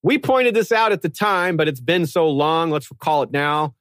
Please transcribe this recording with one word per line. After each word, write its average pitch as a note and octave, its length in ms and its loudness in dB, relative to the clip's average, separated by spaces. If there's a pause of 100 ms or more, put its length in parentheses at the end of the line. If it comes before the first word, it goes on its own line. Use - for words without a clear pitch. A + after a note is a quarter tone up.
We B3+ 140 2
pointed B3+ 380 2
this A3+ 180 0
out A3 200 2
at F#3 100 -2
the E3 80 -4
time, F3+ 480 0
but D3+ 100 2
it's C#3 100 -6
been E3 280 0
so E3 240 0
long. D#3 400 0
Let's D3+ 200 -4
recall D3 340 -2
it A2 60 -8
now. D3 500 -2